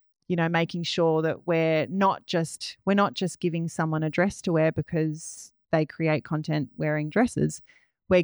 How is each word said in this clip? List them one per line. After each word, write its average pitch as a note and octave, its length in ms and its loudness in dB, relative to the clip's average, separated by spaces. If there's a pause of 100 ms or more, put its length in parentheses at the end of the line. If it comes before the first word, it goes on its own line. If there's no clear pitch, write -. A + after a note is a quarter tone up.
(280)
you F3+ 80 -2
know, E3 140 0
making E3+ 320 0
sure D#3+ 400 2
that D#3+ 240 -2
we're D#3+ 420 2
not G3 380 0
just, - 580 -4
we're G3 120 2
not G3+ 180 2
just - 260 -4
giving E3 300 -2
someone D#3+ 320 -2
a D#3 80 0
dress F3 320 0
to F3+ 100 -2
wear D#3+ 200 4
because D#3 840 -6 (180)
they D#3+ 140 2
create D#3 380 0
content D3+ 520 -2
wearing D3+ 340 -2
dresses. - 520 0 (480)
We're F3+ 140 6